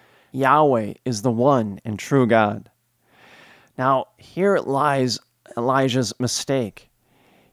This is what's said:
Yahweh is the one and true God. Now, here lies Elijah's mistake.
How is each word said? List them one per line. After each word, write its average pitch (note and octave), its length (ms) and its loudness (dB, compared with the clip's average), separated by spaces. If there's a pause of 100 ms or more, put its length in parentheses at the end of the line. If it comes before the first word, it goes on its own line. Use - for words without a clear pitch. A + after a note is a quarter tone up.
(320)
Yahweh C3 640 2 (120)
is A#2 160 -4
the B2+ 100 0
one A#2 520 0
and G#2+ 140 -8
true C3 300 0
God. G#2+ 420 2 (1080)
Now, C3 300 0 (100)
here F#3+ 400 -2
lies C3+ 600 -2 (380)
Elijah's B2+ 600 0
mistake. B2 720 -4 (640)